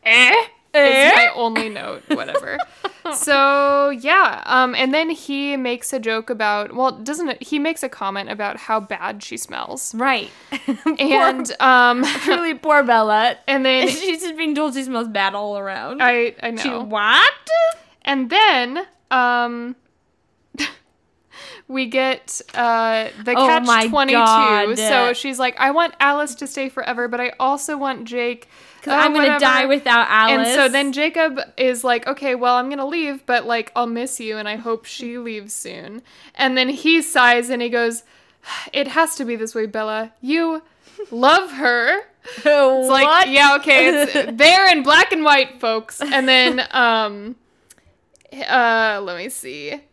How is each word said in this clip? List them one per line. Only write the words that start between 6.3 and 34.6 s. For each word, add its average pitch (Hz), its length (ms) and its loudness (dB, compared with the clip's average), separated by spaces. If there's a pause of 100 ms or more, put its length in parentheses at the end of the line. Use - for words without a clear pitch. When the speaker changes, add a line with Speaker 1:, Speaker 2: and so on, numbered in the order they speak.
Speaker 1:
well, 254 160 0
doesn't 294 380 -8
it, - 120 -8
he - 160 -6
makes 320 240 -4
a 269 60 -6
comment 196 420 -8
about 208 280 -8
how 220 240 -4
bad 202 420 -10
she - 140 -14
smells. - 580 -10
Speaker 2:
Right. 247 340 -2 (220)
<laughs> 277 140 -10
Poor 277 340 -4
Speaker 1:
And, 262 600 0
um, 247 400 4
Speaker 2:
<laughs> 285 260 -4
really 339 260 -2
poor 294 300 2
Bella. 226 540 2 (100)
Speaker 1:
and 269 180 0
then 262 220 2
Speaker 2:
<laughs> - 0 -
She's 320 360 -4
just 330 120 -8
being 311 180 -4
told 294 200 -2
she 269 100 -6
smells 240 240 -6
bad 196 280 -2
all 208 220 -6
around. 196 460 -6
Speaker 1:
I, 240 400 0
I 233 140 -6
Speaker 2:
She, 226 100 -4
Speaker 1:
know. 233 160 -6
Speaker 2:
what? 220 480 2 (680)
Speaker 1:
And 262 280 -4
then, 330 560 0 (240)
um, 240 680 -2 (840)
<laughs> - 80 -6 (1040)
we 262 160 -4
get, 262 560 -4 (140)
uh, 226 520 0 (160)
the 240 140 0
Speaker 2:
Oh 285 240 4
my 233 220 4
Speaker 1:
catch 226 60 -2
twenty-two. 269 280 2
Speaker 2:
God. 220 600 4
Speaker 1:
So 240 360 2
she's 254 260 -8
like, 254 180 -2
I 269 140 2
want 330 300 0
Alice 285 340 0
to 277 120 -12
stay 269 200 -8
forever, 240 400 -6
but 240 140 -6
I 247 180 -4
also 285 380 -2
want 262 260 -6
Jake 240 460 -6 (400)
Oh, 277 60 2
Speaker 2:
I'm 294 180 4
gonna 294 120 4
Speaker 1:
whatever. 294 140 2
Speaker 2:
die 262 260 4
without 269 420 2 (220)
Speaker 1:
And 262 180 2
so 254 140 2
Speaker 2:
Alice. 262 100 4
Speaker 1:
then 277 200 0
Jacob 311 480 -2 (180)
is 247 260 0
like, 240 240 -2
"Okay, 277 280 -4
well, 247 200 2
I'm 247 140 -2
gonna 277 180 -6
leave, 294 380 -6
but, 240 200 -2
like, 226 300 -4
I'll 240 120 -2
miss 233 320 -8
you, 220 180 -8
and 214 100 -10
I 208 80 -8
hope 226 300 -8